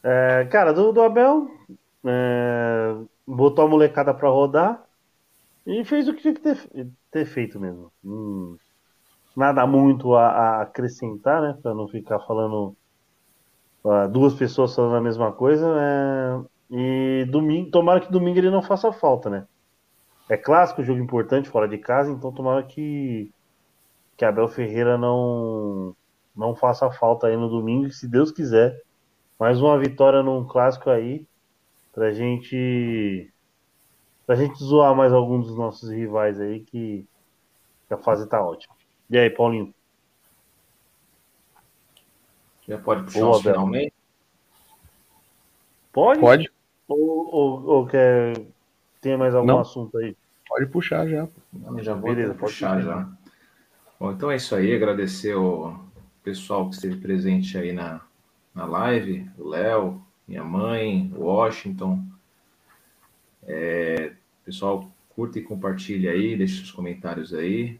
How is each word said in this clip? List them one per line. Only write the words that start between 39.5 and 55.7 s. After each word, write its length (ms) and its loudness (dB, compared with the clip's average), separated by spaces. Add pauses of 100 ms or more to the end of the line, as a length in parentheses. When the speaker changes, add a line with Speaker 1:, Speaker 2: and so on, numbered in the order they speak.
Speaker 2:
Já 120 -10
pode 260 -4
puxar 160 -4
Speaker 1:
Boa, 120 4
Speaker 2:
os 80 6
Speaker 1:
Abel. 120 2
Speaker 2:
finalmente? 400 0 (2000)
Speaker 1:
Pode? 280 4
Speaker 3:
Pode. 300 8 (380)
Speaker 1:
Ou, 100 0 (360)
ou, 320 0
ou 200 4
quer, 600 2 (540)
tem 160 -2
mais 180 2
algum 120 4
Speaker 3:
Não. 140 6
Speaker 1:
assunto 380 -8
aí? 180 -8 (320)
Speaker 3:
Pode 180 -4
puxar 420 -4
já. 200 -6 (240)
Speaker 2:
Não, 300 -12
já 120 -6
vou 200 -6
Speaker 1:
Beleza, 180 -4
Speaker 2:
até 80 -12
Speaker 1:
pode 120 -4
Speaker 2:
puxar 240 -4
Speaker 1:
puxar. 120 -2
Speaker 2:
já. 200 -8 (880)
Bom, 140 -6
então 180 -6
é 60 -2
isso 180 -6
aí, 200 2
agradecer 600 -2
o 440 -4 (440)